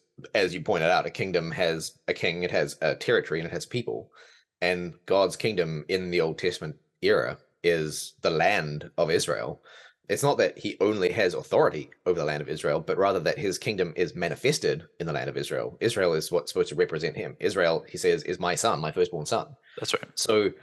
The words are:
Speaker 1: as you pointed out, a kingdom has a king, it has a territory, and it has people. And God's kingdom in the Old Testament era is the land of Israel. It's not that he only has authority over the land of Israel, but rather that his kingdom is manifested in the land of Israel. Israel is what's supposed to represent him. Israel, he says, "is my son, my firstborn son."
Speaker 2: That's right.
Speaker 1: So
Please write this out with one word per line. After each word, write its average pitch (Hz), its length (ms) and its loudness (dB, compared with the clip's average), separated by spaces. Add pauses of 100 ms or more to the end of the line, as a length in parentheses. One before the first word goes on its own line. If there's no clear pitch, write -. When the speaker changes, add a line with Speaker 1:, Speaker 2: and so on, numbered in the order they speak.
(340)
Speaker 1:
as 92 180 2
you 90 80 -6
pointed 85 300 2
out, 85 160 4
a 85 40 -6
kingdom 87 420 -2
has 82 460 -2 (100)
a 90 40 2
king, 87 300 -2
it 90 80 0
has 82 320 0
a 73 120 2
territory, 90 460 0
and 82 80 -6
it 82 40 -14
has 87 120 -6
people. - 460 -8 (500)
And 87 320 0 (140)
God's 95 300 4
kingdom 82 520 -2
in 92 220 -2
the 87 100 2
Old 78 180 0
Testament 85 380 -4 (240)
era 80 380 2 (260)
is 80 560 0
the 92 80 2
land 80 680 0
of 80 120 2
Israel. 67 520 -2 (480)
It's 110 140 -2
not 143 140 2
that - 200 2
he - 220 -6
only 95 320 2
has 92 220 2
authority 85 540 0 (160)
over 87 140 2
the 76 80 0
land 76 160 -2
of 67 60 -12
Israel, 78 320 0
but 90 180 -4
rather 95 220 2
that 80 180 0
his 87 200 -2
kingdom 92 360 -2
is 87 220 -2
manifested 85 680 0 (140)
in 82 80 -6
the 80 60 -2
land 69 180 -4
of 67 60 -6
Israel. 69 440 -6
Israel 95 340 2
is 78 180 -2
what's 87 180 0
supposed 90 200 0
to 80 40 -10
represent 80 420 -2
him. - 220 -8
Israel, 87 500 0
he - 80 -12
says, 85 280 2
"is 90 160 -4
my 90 160 0
son, 90 240 0
my 78 100 -4
firstborn 87 340 0
son." 107 220 -2 (320)
Speaker 2:
That's - 160 -4
right. - 220 -4
Speaker 1:
So 107 340 4 (120)